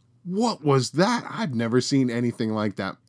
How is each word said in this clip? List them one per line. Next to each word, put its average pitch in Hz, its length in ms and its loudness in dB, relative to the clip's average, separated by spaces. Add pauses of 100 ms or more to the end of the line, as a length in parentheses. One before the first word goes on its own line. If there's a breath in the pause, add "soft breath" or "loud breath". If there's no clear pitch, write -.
(260)
"What 202 380 -2
was 135 280 2
that? 208 360 0
I've 170 280 -4
never 117 240 2
seen 127 320 2
anything 117 420 -2
like 107 220 -2
that 98 220 -8 (120)